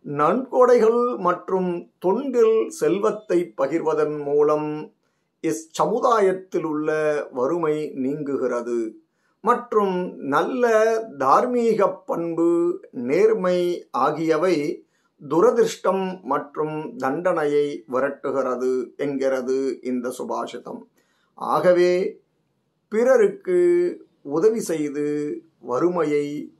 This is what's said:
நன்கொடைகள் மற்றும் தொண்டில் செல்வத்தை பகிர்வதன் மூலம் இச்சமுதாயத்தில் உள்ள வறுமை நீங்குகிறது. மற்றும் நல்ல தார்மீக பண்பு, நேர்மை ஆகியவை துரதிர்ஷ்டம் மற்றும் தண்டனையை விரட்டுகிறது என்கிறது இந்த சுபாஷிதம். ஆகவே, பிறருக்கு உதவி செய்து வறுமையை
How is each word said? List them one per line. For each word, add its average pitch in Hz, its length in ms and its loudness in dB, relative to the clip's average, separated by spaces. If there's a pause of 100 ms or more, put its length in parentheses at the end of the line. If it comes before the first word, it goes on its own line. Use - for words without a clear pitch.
நன்கொடைகள் 240 1160 4
மற்றும் 180 720 -2 (160)
தொண்டில் 220 600 2
செல்வத்தை 185 880 0
பகிர்வதன் 151 680 -2
மூலம் 151 680 0 (480)
இச்சமுதாயத்தில் 185 1200 0
உள்ள 151 600 -2 (100)
வறுமை 151 640 -2
நீங்குகிறது. 123 1040 -4 (400)
மற்றும் 196 760 0
நல்ல 220 800 2 (220)
தார்மீக 202 760 2
பண்பு, 170 880 0 (100)
நேர்மை 180 1000 0
ஆகியவை 156 960 0 (420)
துரதிர்ஷ்டம் 190 920 2
மற்றும் 147 720 -6
தண்டனையை 147 960 -2
விரட்டுகிறது 127 1040 -2
என்கிறது 131 880 -2
இந்த 127 360 -4
சுபாஷிதம். 117 640 -10 (520)
ஆகவே, 175 840 2 (680)
பிறருக்கு 196 720 2 (640)
உதவி 170 380 0
செய்து 147 800 -4 (180)
வறுமையை 147 1000 -2